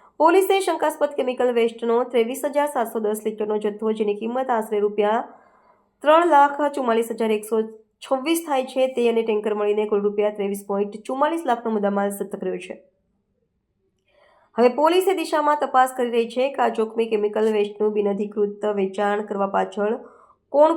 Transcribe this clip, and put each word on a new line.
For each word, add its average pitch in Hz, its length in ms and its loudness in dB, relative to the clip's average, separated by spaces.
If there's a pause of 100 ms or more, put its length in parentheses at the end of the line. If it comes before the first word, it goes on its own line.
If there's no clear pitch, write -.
(200)
પોલીસે 359 400 6
શંકાસ્પદ 302 640 -2
કેમિકલ 247 380 0
વેસ્ટનો 233 520 0
ત્રેવીસ 247 400 0
હજાર 285 240 2
સાતસો 226 320 -2
દસ 214 220 -2
લિટરનો 214 340 -2
જથ્થો, 214 360 -2
જેની 208 220 -2
કિંમત 254 360 -2
આશરે 214 280 -2
રૂપિયા 208 400 0 (800)
ત્રણ 320 320 6
લાખ 285 260 4 (140)
ચુમ્માલીસ 233 420 0
હજાર 220 220 0
એકસો 220 240 -2 (400)
છવ્વીસ 320 420 -2
થાય 262 260 -2
છે, 262 240 0
તે 240 140 2
અને 226 140 2
ટેન્કર 214 360 0
મળીને 208 320 0
કુલ 202 160 2
રૂપિયા 208 300 0
ત્રેવીસ 202 320 -4
પોઇન્ટ 202 400 -4
ચુમ્માલીસ 302 420 0
લાખનો 233 280 -2
મુદ્દામાલ 202 400 -2
જપ્ત 196 260 -8
કર્યો 185 180 -6
છે. - 180 -16 (1700)
હવે 240 220 6
પોલીસ 339 340 4
એ - 60 2
દિશામાં 302 420 0
તપાસ 262 380 2
કરી 240 160 -2
રહી 233 180 0
છે 254 140 0 (100)
કે 254 80 0
આ 226 140 0
જોખમી 226 340 -2
કેમિકલ 214 340 0 (120)
વેસ્ટનું 208 400 -2
બિનઅધિકૃત 202 680 -2 (140)
વેચાણ 202 500 -2
કરવા 196 240 -2
પાછળ 202 400 -2 (600)
કોણ 302 240 6